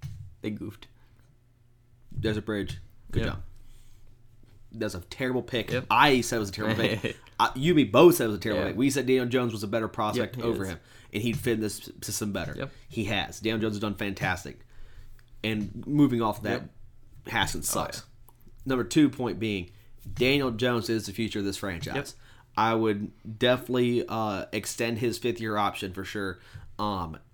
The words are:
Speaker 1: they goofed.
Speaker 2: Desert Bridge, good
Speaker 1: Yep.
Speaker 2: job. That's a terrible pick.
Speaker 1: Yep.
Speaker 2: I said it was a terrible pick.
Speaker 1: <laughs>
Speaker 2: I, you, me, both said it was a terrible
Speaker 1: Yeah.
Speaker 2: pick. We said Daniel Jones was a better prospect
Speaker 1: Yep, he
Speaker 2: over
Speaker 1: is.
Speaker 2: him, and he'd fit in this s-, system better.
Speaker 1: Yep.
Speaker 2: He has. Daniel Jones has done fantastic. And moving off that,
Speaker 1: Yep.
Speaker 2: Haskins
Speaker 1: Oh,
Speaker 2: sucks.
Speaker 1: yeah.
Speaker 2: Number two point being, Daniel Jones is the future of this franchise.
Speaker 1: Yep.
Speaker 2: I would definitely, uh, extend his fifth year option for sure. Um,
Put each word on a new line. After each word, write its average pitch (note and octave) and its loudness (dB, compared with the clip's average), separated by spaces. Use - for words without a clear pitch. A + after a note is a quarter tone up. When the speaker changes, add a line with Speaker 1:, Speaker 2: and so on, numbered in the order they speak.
Speaker 1:
they G#2+ -4
goofed. - -10
Speaker 2:
Desert G#2+ -2
Bridge, G#2 -4
good - 0
Speaker 1:
Yep. - -2
Speaker 2:
job. - -8
That's G#2+ -4
a F2 -8
terrible B2+ -2
pick. A#2 -4
Speaker 1:
Yep. B2 0
Speaker 2:
I C3 8
said A#2 0
it - 2
was G2+ 0
a F#2+ -8
terrible A2 0
pick. A2 0
Speaker 1:
<laughs> - -4
Speaker 2:
I, A#2 4
you, D3+ 4
me, D3+ 8
both C3 10
said C3 2
it - 2
was G#2 0
a - -10
terrible G#2 0
Speaker 1:
Yeah. C#2+ 0
Speaker 2:
pick. - -6
We C3+ 4
said C3 0
Daniel B2+ 4
Jones A#2+ 2
was G#2+ -6
a A2 -2
better A2 0
prospect G#2+ -2
Speaker 1:
Yep, A#2+ -8
he A#2 0
Speaker 2:
over F#2+ 0
Speaker 1:
is. F#2+ -4
Speaker 2:
him, E2 -8
and G#2 -2
he'd A#2+ 0
fit B2 0
in A2 0
this G#2+ -2
s-, - -14
system G#2+ -4
better. D#2+ -6
Speaker 1:
Yep. - -8
Speaker 2:
He A2+ -4
has. G2 -2
Daniel A2 0
Jones G#2+ 0
has G2+ -6
done G#2 -2
fantastic. G2 -4
And G#2+ -4
moving C#3 4
off G#2+ -2
that, G#2+ -2
Speaker 1:
Yep. - -14
Speaker 2:
Haskins F#2+ 0
Speaker 1:
Oh, F#2+ 0
Speaker 2:
sucks. - -6
Speaker 1:
yeah. - -12
Speaker 2:
Number B2+ 0
two D3+ 6
point A#2 -4
being, G2 -2
Daniel C3 2
Jones A#2 0
is A2+ 0
the G2+ -8
future G#2+ -4
of G2 -2
this G2 -2
franchise. F#2+ -6
Speaker 1:
Yep. C#3+ -4
Speaker 2:
I A2+ 4
would G#2+ 2
definitely, B2 2
uh, G#2+ -2
extend A2+ -2
his A#2 -2
fifth A#2 -2
year A2 -2
option G2 -2
for F#2 -8
sure. F#2+ -6
Um, F#2 -4